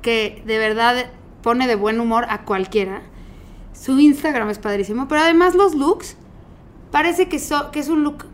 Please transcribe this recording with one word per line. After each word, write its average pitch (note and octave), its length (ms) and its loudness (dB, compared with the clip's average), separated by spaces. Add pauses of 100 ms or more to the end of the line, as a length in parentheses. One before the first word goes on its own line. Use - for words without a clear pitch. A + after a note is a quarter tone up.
que A3 460 -2
de A3 100 -2
verdad A#3 480 0 (380)
pone B3 240 0
de A#3 80 2
buen G#3+ 240 -2
humor A#3 300 0
a A3 160 -6
cualquiera. F#3+ 580 -4 (720)
Su C4+ 260 0
Instagram C#4+ 500 4
es G3+ 80 -6
padrísimo, G#3 500 -4
pero D4+ 140 0
además E4+ 320 6
los F4 220 4
looks, D4+ 420 -2 (760)
parece E4+ 380 2
que, D4+ 100 -4
so-, D4 320 -4
que D4+ 80 -6
es C#4+ 100 -6
un D4+ 140 2
look D4 300 -6